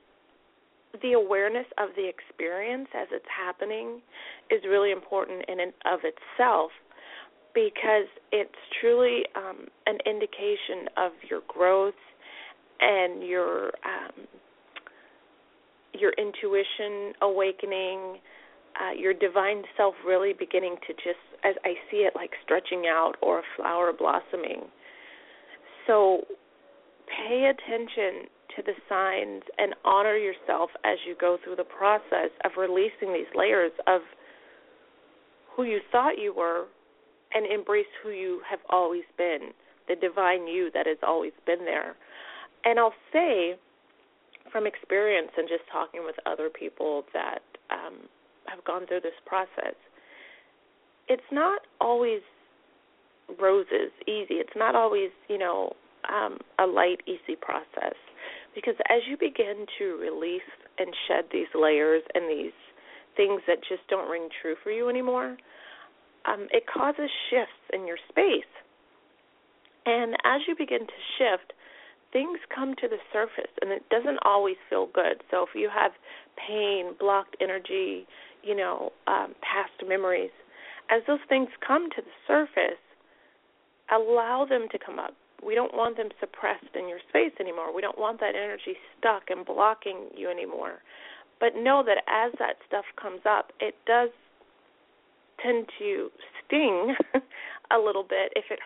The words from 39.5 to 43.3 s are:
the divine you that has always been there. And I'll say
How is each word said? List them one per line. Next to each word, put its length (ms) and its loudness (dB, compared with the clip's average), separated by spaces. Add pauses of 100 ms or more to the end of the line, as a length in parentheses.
the 80 2
divine 500 2
you 280 -2
that 120 0
has 160 0
always 300 0 (140)
been 180 0
there. 320 -4 (680)
And 140 6
I'll 160 6 (180)
say 420 2 (960)